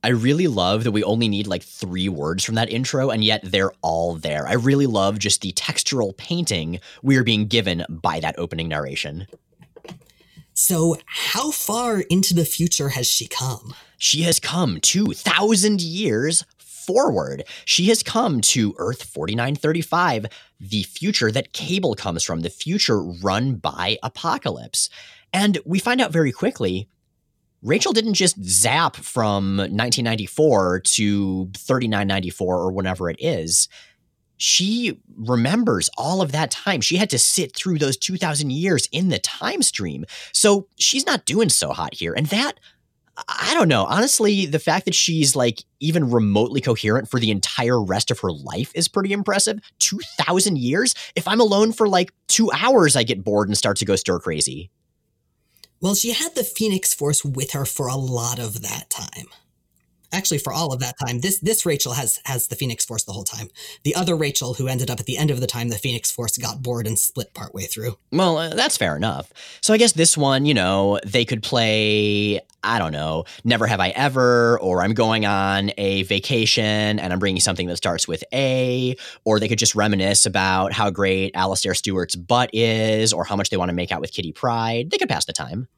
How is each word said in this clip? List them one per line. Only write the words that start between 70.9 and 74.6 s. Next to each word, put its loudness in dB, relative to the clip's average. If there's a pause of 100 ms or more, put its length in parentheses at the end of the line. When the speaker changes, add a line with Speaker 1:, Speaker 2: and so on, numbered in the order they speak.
Speaker 1:
they 0
could -4
play, 2 (220)
I 0
don't -2
know, -2 (200)
Never 2
Have 2
I 2
Ever, 4